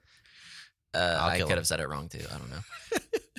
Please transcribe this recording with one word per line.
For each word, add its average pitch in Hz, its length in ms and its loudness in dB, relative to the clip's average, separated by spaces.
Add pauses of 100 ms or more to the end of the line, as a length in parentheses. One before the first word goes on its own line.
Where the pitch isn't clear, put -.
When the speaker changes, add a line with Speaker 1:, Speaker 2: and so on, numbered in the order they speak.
(960)
Speaker 1:
Uh, 85 260 4
Speaker 2:
I'll 82 80 4
Speaker 1:
I 87 80 4
Speaker 2:
kill 90 100 4
Speaker 1:
could 95 60 4
Speaker 2:
him. 85 60 6
Speaker 1:
have 80 80 0
said 82 140 2
it 69 80 -2
wrong, 76 200 -6
too. - 160 -10 (100)
I 73 40 -8
don't 62 120 -10
know. 76 100 -8 (320)
<laughs> - 80 2 (380)